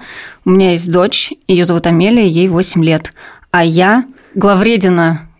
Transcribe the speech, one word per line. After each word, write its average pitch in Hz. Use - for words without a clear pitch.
у 185
меня 185
есть 170
дочь, 180
ее 180
зовут 170
Амелия, 185
ей 170
восемь 175
лет. 156
А 175
я 185
главредина, 185